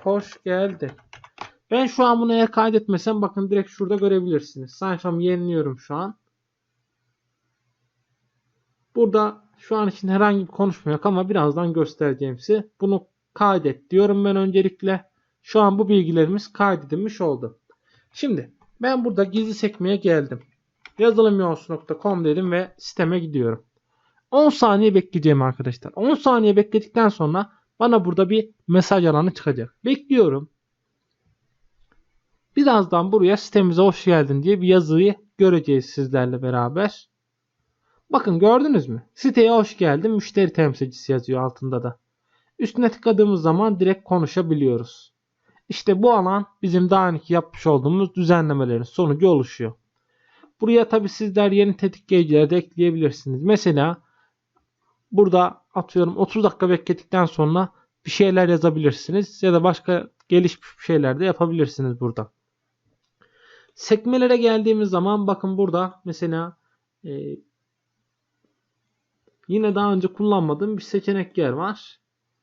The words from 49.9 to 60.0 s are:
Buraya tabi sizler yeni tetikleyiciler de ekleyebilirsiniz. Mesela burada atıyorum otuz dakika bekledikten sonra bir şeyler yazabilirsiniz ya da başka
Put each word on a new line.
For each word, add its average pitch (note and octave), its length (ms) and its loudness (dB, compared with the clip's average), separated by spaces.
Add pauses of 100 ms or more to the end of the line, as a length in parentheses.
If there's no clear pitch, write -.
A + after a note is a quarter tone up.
Buraya A3+ 280 4
tabi G#3+ 200 0
sizler G3+ 420 0
yeni G3+ 260 2
tetikleyiciler D#3+ 720 2
de F3 80 2
ekleyebilirsiniz. E3 840 -2
Mesela E3+ 560 0 (1160)
burada F3+ 500 2 (120)
atıyorum F3+ 440 -2
otuz G3+ 260 -2
dakika F#3 260 0
bekledikten F3+ 560 -2
sonra D#3+ 440 -2 (360)
bir D3 60 -10
şeyler F#3 380 2
yazabilirsiniz D#3+ 920 -2
ya F#3 100 2
da E3 100 2
başka F3 460 -2 (200)